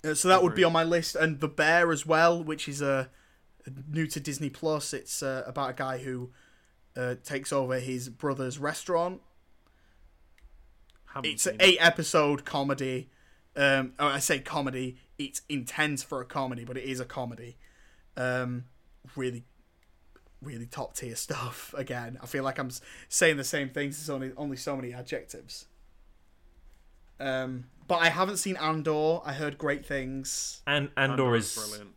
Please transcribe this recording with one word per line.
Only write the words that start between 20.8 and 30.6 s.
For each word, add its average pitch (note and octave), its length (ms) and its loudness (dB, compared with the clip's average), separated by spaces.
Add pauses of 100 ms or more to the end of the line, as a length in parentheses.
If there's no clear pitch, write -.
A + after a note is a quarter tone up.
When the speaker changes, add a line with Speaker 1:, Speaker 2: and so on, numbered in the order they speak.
Speaker 1:
tier A#2 200 -10
stuff. - 580 -8
<laughs> - 40 -8
Again, B2 440 -8
I - 40 -16
feel C3+ 180 -4
like C3+ 160 -2
I'm C3+ 80 -4
s-, B2 140 -12 (280)
saying D#3+ 280 4
the C#3 60 -4
same C#3 260 -2
things. C#3+ 280 -4
There's - 120 -8
only, C3+ 280 -6
only C#3 200 -6
so C#3 180 -6
many B2+ 180 -8
adjectives. - 720 -12 (1500)
Um, C3 460 -4 (220)
but F3 100 2
I E3 120 8
haven't F#3 280 2
seen F#3+ 200 -2
Andor. D#3 680 2
I C#3+ 80 -4
heard D3 240 -4
great C#3+ 280 -2
things. C3+ 800 -6